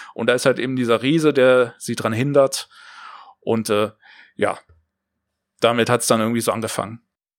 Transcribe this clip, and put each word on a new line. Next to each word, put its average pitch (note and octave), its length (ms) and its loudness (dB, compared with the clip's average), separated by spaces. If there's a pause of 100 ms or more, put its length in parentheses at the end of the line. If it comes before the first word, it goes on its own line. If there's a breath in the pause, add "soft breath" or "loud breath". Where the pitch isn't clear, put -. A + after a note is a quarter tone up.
(140)
und A2+ 140 -2
da A#2+ 60 4
ist B2+ 120 -2
halt B2+ 140 2
eben C3 160 -4
dieser A#2 260 0
Riese, D3+ 300 2
der B2+ 460 4
sie A#2 180 -8
dran A2+ 160 -4
hindert. C3+ 560 0 (720 loud breath)
Und, A2+ 300 -2
äh, G#2 200 0 (460 soft breath)
ja, - 220 -2 (1040)
damit A#2 300 2
hat's B2 160 0
dann A#2 140 2
irgendwie A2+ 200 -2
so A2+ 120 -2
angefangen. A2 480 -8 (380)